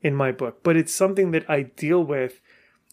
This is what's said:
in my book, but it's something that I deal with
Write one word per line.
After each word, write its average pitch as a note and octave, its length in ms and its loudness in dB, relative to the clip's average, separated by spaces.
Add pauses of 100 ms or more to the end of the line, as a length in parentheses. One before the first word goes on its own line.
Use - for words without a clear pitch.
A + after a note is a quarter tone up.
in C#3+ 140 0
my C3+ 160 0
book, B2 320 -8
but E3 120 4
it's D#3+ 160 0
something F#3+ 380 2
that D#3+ 180 -2
I C#3+ 140 0
deal D#3 400 0
with C3+ 380 -4 (520)